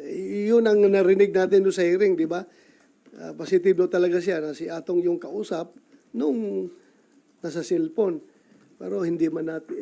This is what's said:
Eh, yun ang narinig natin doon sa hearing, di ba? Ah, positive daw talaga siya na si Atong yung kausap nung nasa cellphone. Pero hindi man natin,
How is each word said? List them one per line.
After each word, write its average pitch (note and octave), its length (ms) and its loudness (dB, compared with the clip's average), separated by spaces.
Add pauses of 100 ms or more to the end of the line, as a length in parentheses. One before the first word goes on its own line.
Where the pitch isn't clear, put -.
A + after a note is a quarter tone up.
Eh, G3 480 -4
yun A#3 160 6
ang G#3 160 6
narinig G3 480 4
natin F#3+ 320 4
doon F#3+ 80 2
sa F#3 80 -4
hearing, F#3 320 2
di D#3+ 160 0
ba? F3+ 160 -6 (720)
Ah, D#3+ 160 -16
positive F3+ 400 2
daw F3+ 160 2
talaga F3+ 320 0
siya E3 240 -2
na D3+ 80 -6
si - 160 -10
Atong E3+ 320 -4
yung F3 160 0
kausap E3+ 560 -8 (400)
nung A#3 560 -2 (720)
nasa E3 240 -8
cellphone. E3+ 560 -2 (560)
Pero F#3+ 240 -8
hindi E3 320 -2
man D#3+ 160 -6
natin, D#3+ 340 -10